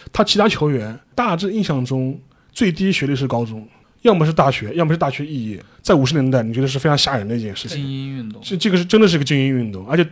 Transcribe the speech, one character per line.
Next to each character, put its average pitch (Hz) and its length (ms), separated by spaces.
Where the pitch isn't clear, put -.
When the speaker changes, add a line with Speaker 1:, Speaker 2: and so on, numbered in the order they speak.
Speaker 1:
他 214 100
其 - 160
他 208 80
球 156 220
员 117 280
大 226 220
致 185 160
印 220 100
象 143 220
中 131 340
最 196 180
低 190 220
学 - 120
历 139 80
是 135 140
高 120 180
中， 110 220
要 220 120
么 160 100
是 160 60
大 156 180
学， 113 260
要 170 100
么 156 80
是 170 40
大 156 120
学 131 140
肄 139 260
业， 98 140
在 196 140
五 135 100
十 131 80
年 131 180
代， 127 120
你 113 100
觉 120 80
得 139 60
是 135 120
非 160 100
常 147 80
吓 139 200
人 101 100
的 113 80
一 120 60
件 101 120
事 - 140
情。 127 100
Speaker 2:
精 143 80
英 135 320
运 117 120
动。 104 140
Speaker 1:
是， 196 140
这 208 120
个 180 80
是 175 80
真 220 140
的 214 80
是 170 100
个 143 60
精 143 140
英 135 200
运 113 140
动， 95 180
而 151 80
且 180 140